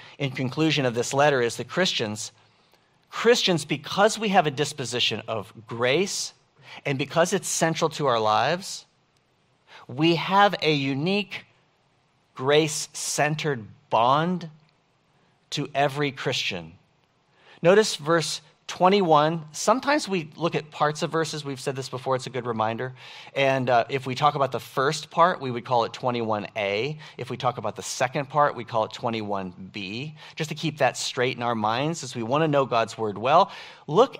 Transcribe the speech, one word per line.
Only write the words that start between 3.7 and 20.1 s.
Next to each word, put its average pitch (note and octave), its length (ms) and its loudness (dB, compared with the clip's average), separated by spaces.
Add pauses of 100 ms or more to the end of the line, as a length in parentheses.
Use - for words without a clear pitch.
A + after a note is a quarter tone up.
we G#3+ 100 -2
have F#3 160 4
a D3+ 60 0
disposition B2+ 760 -4
of A2 240 -8 (140)
grace C3 680 0 (520)
and C#3 140 -2
because E3 340 2
it's - 140 -2
central E3 420 0
to D#3 160 -4
our A#2 140 2
lives, A#2 640 0 (1000)
we D#3 260 2
have F#3+ 480 4
a D#3 100 2
unique D3+ 760 -2 (920)
grace-centered D3 1300 0 (240)
bond D#3 580 2 (1040)
to C#3+ 240 -6
every C#3 380 0
Christian. G2 640 -6 (920)
Notice G3+ 320 6
verse D#3 460 0 (260)
twenty-one. E3 840 4
Sometimes C4 580 0
we E3 260 -4